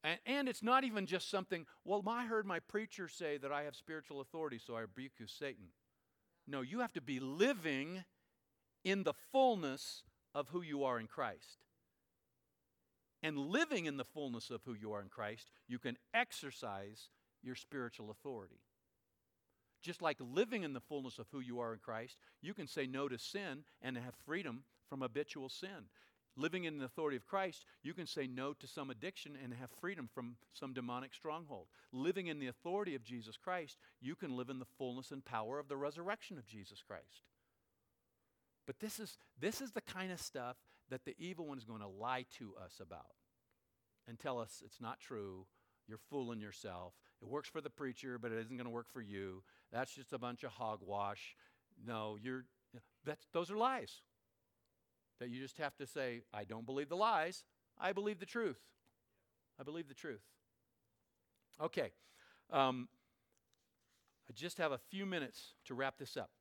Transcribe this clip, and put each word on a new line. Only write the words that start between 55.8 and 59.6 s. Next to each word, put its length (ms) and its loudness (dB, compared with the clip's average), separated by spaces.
say, 360 0
"I 100 -2
don't 220 -6
believe 220 0
the 80 0
lies. 480 4
I 140 4
believe 260 2
the 80 -6
truth. 320 2
I 40 -8